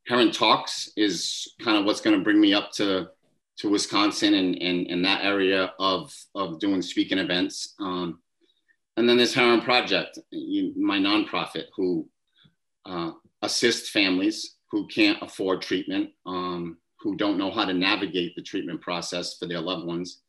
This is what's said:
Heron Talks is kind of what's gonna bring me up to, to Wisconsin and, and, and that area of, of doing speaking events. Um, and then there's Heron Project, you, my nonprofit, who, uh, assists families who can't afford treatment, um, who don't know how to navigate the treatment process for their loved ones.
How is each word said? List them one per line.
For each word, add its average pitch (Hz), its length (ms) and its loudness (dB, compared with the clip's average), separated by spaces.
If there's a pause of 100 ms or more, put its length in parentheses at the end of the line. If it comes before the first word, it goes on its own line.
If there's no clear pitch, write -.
Heron 120 240 4
Talks - 680 0
is 98 500 -2 (140)
kind 107 160 2
of 101 80 2
what's 104 160 0
gonna 104 180 4
bring 104 220 4
me 101 120 6
up 104 200 0
to, 95 340 0 (520)
to 110 100 -2
Wisconsin 101 640 2
and, 92 280 0
and, 90 260 -2
and 90 180 -2
that 98 180 0
area 95 560 2
of, 95 340 -2 (220)
of 87 240 -6
doing 98 220 0
speaking 98 360 -2
events. 90 640 -4
Um, 90 400 -6 (800)
and 117 100 4
then 123 100 6
there's 120 160 4
Heron 120 280 4
Project, 98 580 0 (100)
you, 92 480 -4
my 101 200 0
nonprofit, 95 680 0 (100)
who, 90 320 -2 (800)
uh, - 260 -6 (300)
assists - 480 0
families 98 680 0 (120)
who 104 180 -4
can't 107 340 2
afford 95 400 -2
treatment, 104 480 -2 (160)
um, 90 520 -6 (220)
who 101 160 -4
don't 101 220 0
know 95 140 -2
how 104 140 0
to 92 80 0
navigate 92 640 -2
the 87 60 -12
treatment 85 400 -8
process 87 560 -6
for 90 100 -8
their 87 140 -4
loved 85 240 -6
ones. 85 440 -8